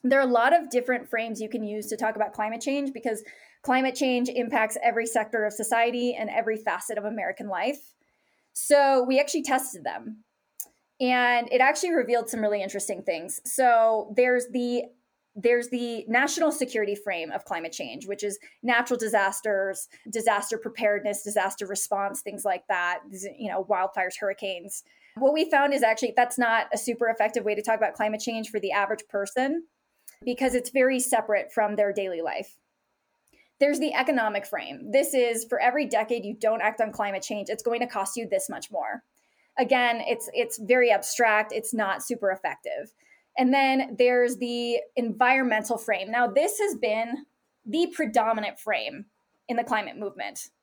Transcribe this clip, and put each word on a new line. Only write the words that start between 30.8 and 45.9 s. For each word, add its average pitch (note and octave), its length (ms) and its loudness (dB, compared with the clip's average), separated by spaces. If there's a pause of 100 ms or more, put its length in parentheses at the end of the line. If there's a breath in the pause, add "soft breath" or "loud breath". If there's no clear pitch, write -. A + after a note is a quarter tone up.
separate A3 520 0
from G#3 260 2
their G3+ 140 2
daily F#3+ 300 -4
life. - 380 -6 (1000 soft breath)
There's C#4+ 200 4
the D4+ 160 0
economic A3 500 0
frame. D3 460 -8
This C#4 240 2
is, A#3 300 2
for A#3 140 -2
every B3 280 2
decade A3 380 0
you G3+ 140 -8
don't A3+ 220 2
act A3 180 0
on A3 120 0
climate G3+ 320 -4
change, G3+ 260 -8
it's A3 140 -6
going A#3 160 0
to A#3+ 80 -2
cost G3 300 -4
you A3+ 120 -6
this G3 220 -2
much - 180 -12
more. C#3 320 -6 (580)
Again, A#3+ 480 2
it's, A3+ 260 -4
it's A#3 240 -2
very A#3+ 340 4
abstract. G#3+ 600 2
It's A3 220 -6
not G3+ 280 0
super A3 300 -2
effective. E3 600 -8 (440 soft breath)
And B3+ 160 4
then C4 460 2
there's B3 380 4
the A#3+ 400 -2 (180)
environmental A#3+ 840 2
frame. F#3+ 320 -2